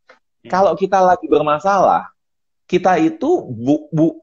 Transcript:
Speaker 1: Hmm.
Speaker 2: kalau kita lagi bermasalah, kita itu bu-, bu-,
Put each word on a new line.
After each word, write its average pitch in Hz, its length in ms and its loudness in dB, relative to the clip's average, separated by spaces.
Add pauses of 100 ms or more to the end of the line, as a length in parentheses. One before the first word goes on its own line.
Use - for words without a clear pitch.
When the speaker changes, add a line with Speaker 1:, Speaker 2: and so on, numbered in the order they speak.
(400)
Speaker 1:
Hmm. - 80 -20
Speaker 2:
kalau 185 240 0
kita 190 240 -2
lagi 185 320 2
bermasalah, 151 800 0 (560)
kita 180 320 0
itu 202 480 0
bu-, 131 460 -4
bu-, 160 320 0